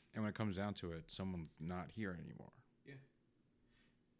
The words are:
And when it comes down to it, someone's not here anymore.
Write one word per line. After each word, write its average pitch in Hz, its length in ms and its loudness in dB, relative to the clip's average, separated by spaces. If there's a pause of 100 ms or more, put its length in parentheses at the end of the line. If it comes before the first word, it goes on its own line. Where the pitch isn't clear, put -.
(160)
And 110 80 4
when 104 80 6
it - 40 -2
comes 104 200 4
down 101 200 4
to 87 160 -2
it, 80 140 -2
someone's 90 540 0
not 87 360 -2
here 98 240 0
anymore. - 320 -10 (1700)